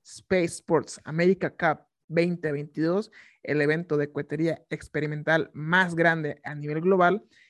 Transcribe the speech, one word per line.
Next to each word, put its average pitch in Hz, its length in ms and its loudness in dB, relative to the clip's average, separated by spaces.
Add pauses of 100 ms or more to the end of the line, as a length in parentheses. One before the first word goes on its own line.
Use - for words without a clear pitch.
Space - 420 -2
Sports - 580 -2
America 170 480 2
Cup 156 340 -2 (220)
veinte 170 440 0
veintidós, 151 600 -2 (320)
el 147 180 0
evento 156 360 0
de 143 140 -2
cohetería 151 580 -4
experimental 151 840 -2
más 170 400 0
grande 165 500 0
a 147 120 -10
nivel 147 260 -6
global, 180 420 4 (260)